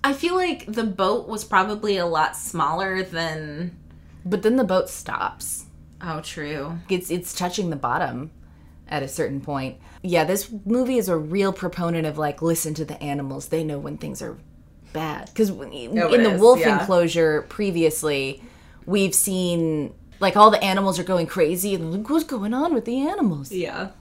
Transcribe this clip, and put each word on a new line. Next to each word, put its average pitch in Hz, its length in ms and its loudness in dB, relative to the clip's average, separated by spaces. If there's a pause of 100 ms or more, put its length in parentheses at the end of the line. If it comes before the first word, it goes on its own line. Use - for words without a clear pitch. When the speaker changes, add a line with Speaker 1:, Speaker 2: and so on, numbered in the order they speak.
Speaker 1:
I 277 80 2
feel 339 220 -2
like 359 360 -2
the 226 140 -2
boat 196 440 0
was 214 160 -8
probably 208 520 0
a 175 100 0
lot 156 300 0
smaller 180 640 -2
than 165 720 -6 (500)
Speaker 2:
But 208 180 -2
then 226 140 4
the 262 80 4
boat 185 260 2
stops. - 760 -8 (380)
Speaker 1:
Oh, 165 180 -6
true. 151 580 -8 (120)
Speaker 2:
It's, 180 200 0
it's 175 240 -4
touching 180 360 -2
the 151 60 -4
bottom 135 540 -4 (560)
at 147 160 -6
a 135 60 -8
certain 139 320 -4
point. 135 380 -6 (240)
Yeah, 170 220 2
this 190 240 -2 (160)
movie 247 340 2
is 190 100 0
a 170 80 2
real 185 360 0
proponent 170 540 -2
of, 151 120 -4
like, 151 220 -2
listen 160 340 0
to 156 100 -6
the 151 180 -12
animals. 143 460 -6
They 160 160 0
know 147 140 -4
when 147 200 -10
things - 240 -10
are 117 160 -10 (540)
bad. 156 420 -8
'Cause 214 160 4
w-, 139 180 -10 (320)
Speaker 1:
Oh, 170 140 4
Speaker 2:
in 240 60 8
Speaker 1:
it 226 40 6
Speaker 2:
the 202 100 4
Speaker 1:
is, 180 60 0
Speaker 2:
wolf 240 200 10
Speaker 1:
yeah. 226 200 4
Speaker 2:
enclosure 165 680 4
previously, 156 920 0 (440)
we've 190 280 2
seen, 170 800 0 (280)
like, 190 160 2
all 214 140 12
the 208 120 4
animals 190 380 2
are 165 40 -4
going 175 220 2
crazy 185 480 0
and, 165 180 -4
like, 214 160 -6
"What's 311 160 2
going 220 300 -4
on 311 200 0
with 233 100 0
the 247 240 -2
animals?" 196 420 -2
Speaker 1:
Yeah. 185 380 -6 (120)